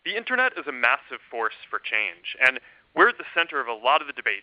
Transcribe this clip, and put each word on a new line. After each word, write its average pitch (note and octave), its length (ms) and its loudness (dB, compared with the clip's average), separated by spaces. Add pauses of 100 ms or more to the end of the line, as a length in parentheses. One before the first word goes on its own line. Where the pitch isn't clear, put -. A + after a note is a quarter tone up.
The G3+ 140 -6
internet B3+ 400 -2
is D3+ 80 -8
a C#3 80 -6
massive B2 560 0
force A2+ 240 -2 (160)
for G#2+ 80 -4
change, G2 640 -4
and C3 160 4 (400)
we're G3+ 100 8
at A#3 80 0
the - 160 -14
center E3 300 0
of A#2 80 -4
a A2+ 80 -4
lot C#3 240 4
of C#3+ 80 -10
the - 20 -14
debate G#2+ 300 -2